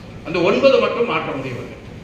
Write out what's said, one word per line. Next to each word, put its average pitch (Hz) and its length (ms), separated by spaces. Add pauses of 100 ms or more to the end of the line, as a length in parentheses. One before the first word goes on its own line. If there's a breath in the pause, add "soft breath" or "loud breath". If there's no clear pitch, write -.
(260)
அந்த 170 120
ஒன்பது 247 400
மட்டும் 233 280
மாற்ற 151 260
முடியவில்லை. 127 400 (320)